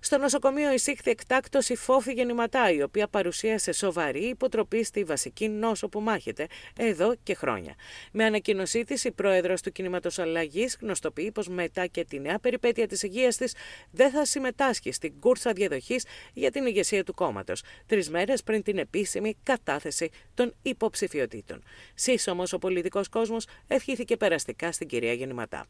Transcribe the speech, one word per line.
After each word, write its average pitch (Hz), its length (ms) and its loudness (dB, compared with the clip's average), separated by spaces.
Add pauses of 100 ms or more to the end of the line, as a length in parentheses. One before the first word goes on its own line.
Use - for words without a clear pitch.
Στο - 160 2
νοσοκομείο 277 540 2
εισήχθη 262 380 0
εκτάκτως 254 600 2
η - 60 0
Φόφη 254 380 2
Γεννηματά, 233 580 2
η 151 100 4
οποία 208 260 0
παρουσίασε 202 640 0
σοβαρή 165 540 0
υποτροπή 226 580 0
στη 208 200 -2
βασική 160 440 -2
νόσο 214 420 -2
που 208 120 -4
μάχεται 190 460 -2 (300)
εδώ 214 460 2
και - 100 -2
χρόνια. 101 400 -2 (380)
Με 220 120 0
ανακοίνωσή 214 600 0
της, 254 200 -4
η 233 80 0
πρόεδρος 185 500 2
του 190 100 -6
Κινήματος 180 480 -4
Αλλαγής 165 600 -2
γνωστοποιεί 185 500 -4
πως 208 160 -4
μετά 180 380 -2
και 170 200 -4
τη 143 140 -8
νέα 156 200 -2
περιπέτεια 240 480 0
της 196 160 -4
υγείας 220 340 2
της, 247 180 -2 (360)
δεν 262 200 6
θα 294 140 2
συμμετάσχει 269 680 0
στην - 280 -8
κούρσα 247 320 4
διαδοχής 190 540 -2 (280)
για 262 180 2
την 277 140 -2
ηγεσία 196 380 2
του - 100 -6
κόμματος, 101 500 -4 (220)
τρεις 175 240 0
μέρες 190 340 0
πριν 220 200 -2
την 202 140 -2
επίσημη 196 680 -2
κατάθεση 160 680 -2 (240)
των 247 280 0
υποψηφιωτήτων. 151 1040 -4 (300)
Σύσσωμος 185 600 0
ο 185 40 -2
πολιτικός 185 520 -2
κόσμος 226 360 -2 (220)
ευχήθηκε 247 500 0
περαστικά 165 540 0
στην 165 160 -6
κυρία 117 260 0
Γεννηματά. 120 560 -6